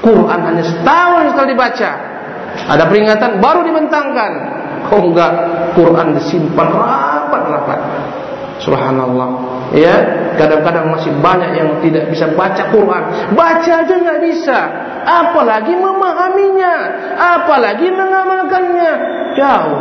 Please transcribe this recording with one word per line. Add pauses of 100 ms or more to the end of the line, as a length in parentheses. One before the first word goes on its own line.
Quran (120)
hanya
setahun
sekali
dibaca. (760)
Ada
peringatan
baru
dibentangkan. (580)
Oh
enggak, (440)
Quran
disimpan
rapat-rapat. (840)
Subhanallah. (480)
Ya, (400)
kadang-kadang
masih
banyak
yang (160)
tidak
bisa
baca (100)
Quran. (360)
Baca (140)
aja
nggak
bisa, (480)
apalagi
memahaminya, (400)
apalagi
mengamalkannya. (460)
Jauh.